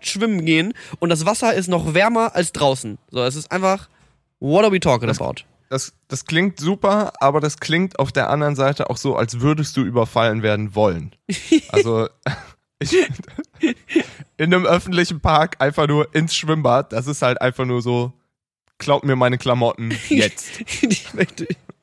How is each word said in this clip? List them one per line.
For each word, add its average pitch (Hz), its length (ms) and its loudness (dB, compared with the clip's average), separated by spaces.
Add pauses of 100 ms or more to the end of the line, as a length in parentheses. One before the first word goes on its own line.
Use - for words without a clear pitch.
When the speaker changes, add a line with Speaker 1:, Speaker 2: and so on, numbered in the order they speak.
Speaker 1:
Schwimmen 202 440 -2
gehen 165 300 2 (240)
und 175 100 -2
das 160 160 0
Wasser 220 300 0
ist 185 140 -2
noch 160 260 0
wärmer 226 420 2
als 180 160 -2
draußen. 131 460 0 (120)
So, 123 140 -2
es 131 120 -2
ist 151 140 -12
einfach, 190 380 -2 (500)
what 160 260 4
are 214 80 4
we 185 80 0
talking 120 280 2
Speaker 2:
Das 139 100 -2
Speaker 1:
about? - 180 -6 (340)
Speaker 2:
Das, - 240 -6 (140)
das - 180 -10
klingt 175 340 0
super, 196 600 0
aber 143 200 4
das 147 180 -4
klingt 180 400 -2
auf 127 140 0
der 135 160 0
anderen 147 280 0
Seite 135 340 0
auch 120 80 -4
so, 139 180 -2
als 117 240 -2
würdest 151 380 0
du 135 40 0
überfallen 113 600 2
werden 104 320 0
wollen. 92 400 0 (140)
Speaker 1:
<laughs> - 400 0
Speaker 2:
Also, 113 400 2 (360)
<laughs> - 360 -20
ich, - 120 -4 (1400)
in 160 180 2
einem 180 120 2
öffentlichen 175 540 0
Park 160 400 2
einfach 147 260 2
nur 147 280 0
ins 160 200 0
Schwimmbad, 143 580 0
das 120 140 -4
ist 143 160 -4
halt 127 180 0
einfach 127 240 -2
nur 123 180 -2
so, 123 300 -2 (640)
„Klaut 143 260 0
mir 135 120 2
meine 127 220 2
Klamotten 117 640 0
Speaker 1:
<laughs> - 60 -14
Speaker 2:
jetzt.“ - 420 0 (320)
Speaker 1:
Ich - 320 -4
möchte, 185 320 -4 (360)